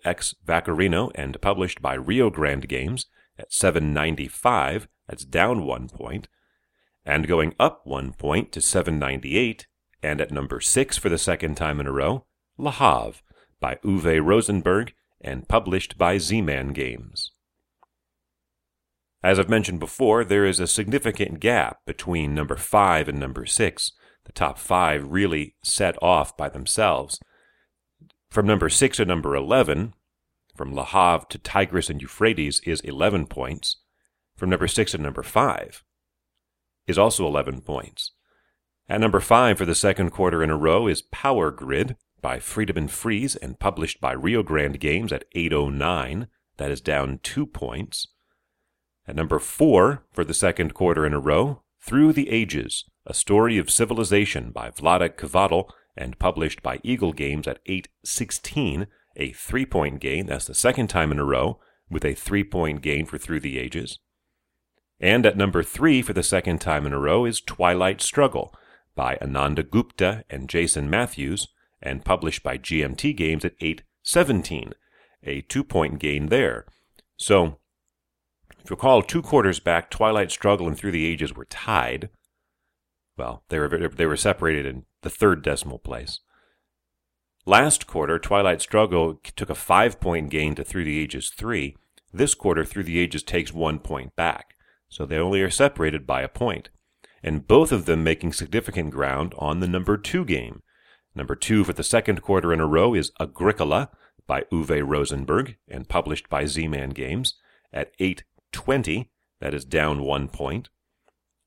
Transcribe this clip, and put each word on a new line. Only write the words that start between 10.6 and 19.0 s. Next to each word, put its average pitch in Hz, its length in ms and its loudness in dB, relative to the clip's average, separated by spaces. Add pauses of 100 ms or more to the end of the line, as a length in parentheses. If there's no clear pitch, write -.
six - 360 0
for - 120 -2
the 82 100 2
second 80 380 -2
time 76 240 -2
in 69 80 -4
a 69 40 -4
row, 76 340 -2 (300)
Le 143 140 -4
Havre 76 520 2 (360)
by 65 260 -4
Uwe 82 360 2
Rosenberg 101 720 2 (280)
and 65 260 -10
published 95 500 0
by 92 220 4
Z-Man 76 540 -2
Games. 60 580 -8 (1900)